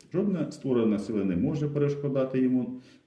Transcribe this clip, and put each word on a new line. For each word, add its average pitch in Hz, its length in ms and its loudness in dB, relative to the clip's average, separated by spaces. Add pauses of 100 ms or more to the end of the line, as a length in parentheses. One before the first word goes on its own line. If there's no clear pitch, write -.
(140)
Жодна 185 380 -2
створена 110 480 2
сила 104 240 -2
не 92 120 0
може 147 320 0
перешкодати 139 760 0
йому 127 400 0 (260)